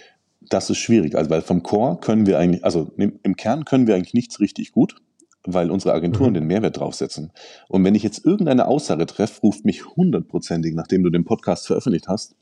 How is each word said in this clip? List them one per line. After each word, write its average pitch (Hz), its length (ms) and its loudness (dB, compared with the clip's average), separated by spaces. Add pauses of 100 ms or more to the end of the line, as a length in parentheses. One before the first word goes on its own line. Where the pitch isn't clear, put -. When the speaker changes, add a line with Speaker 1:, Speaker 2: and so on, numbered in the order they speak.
(480)
Speaker 1:
Das - 220 -2
ist - 80 -2
schwierig, 95 380 2
also, 76 140 0
weil 80 100 0
vom 87 240 -2
Core 123 360 -2
können 110 260 2
wir 87 120 4
eigentlich, 87 260 2
also 85 320 -2
im, 101 280 -2
im 143 100 0
Kern 139 300 -4
können 127 240 4
wir 98 80 4
eigentlich 90 180 -4
nichts - 240 -2
richtig - 320 -2
gut, - 260 0 (480)
weil 90 260 0
unsere 92 220 0
Agenturen 90 380 2
Speaker 2:
Mhm. 98 40 0
Speaker 1:
den 78 120 -2
Mehrwert 101 320 0
draufsetzen. - 540 -8 (360)
Und 95 160 2
wenn 104 120 4
ich 104 80 -2
jetzt - 200 -6
irgendeine 160 440 2
Aussage 123 380 0
treffe, - 340 -4
ruft - 240 0
mich - 320 -4
hundertprozentig, 85 760 -2
nachdem 90 280 0
du 87 80 2
den 85 140 0
Podcast - 420 -4
veröffentlicht 90 400 -2
hast, - 360 -8